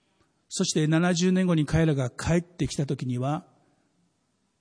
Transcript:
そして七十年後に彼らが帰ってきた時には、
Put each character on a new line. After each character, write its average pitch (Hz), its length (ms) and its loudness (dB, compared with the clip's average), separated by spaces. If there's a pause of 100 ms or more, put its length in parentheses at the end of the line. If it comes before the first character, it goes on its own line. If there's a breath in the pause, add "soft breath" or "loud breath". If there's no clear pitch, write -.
(500)
そ - 140 -4
し - 100 -2
て 156 140 2
七 170 260 2
十 175 180 2
年 185 160 2
後 175 80 2
に 151 100 2
彼 160 200 2
ら 156 100 2
が 131 140 -2
帰 - 260 -2
っ 175 60 2
て 151 260 -4
き - 80 -10
た 151 100 -2
時 135 200 -4
に 123 120 -4
は、 143 280 -4 (1160)